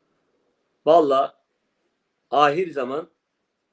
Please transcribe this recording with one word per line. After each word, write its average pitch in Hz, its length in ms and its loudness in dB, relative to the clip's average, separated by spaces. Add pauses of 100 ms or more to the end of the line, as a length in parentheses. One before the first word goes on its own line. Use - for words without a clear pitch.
(840)
valla 147 560 2 (920)
ahir 151 400 0
zaman 139 380 -8 (640)